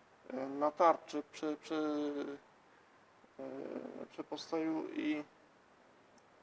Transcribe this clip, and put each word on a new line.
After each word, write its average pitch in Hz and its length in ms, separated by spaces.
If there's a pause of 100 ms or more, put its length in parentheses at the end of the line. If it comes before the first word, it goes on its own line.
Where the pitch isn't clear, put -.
(340)
e, 135 140
na 143 240
tarczy 156 600
przy, 151 320
przy, 151 480 (1300)
e, 135 40 (680)
przy 156 120
postoju 160 720
i, 151 300 (1200)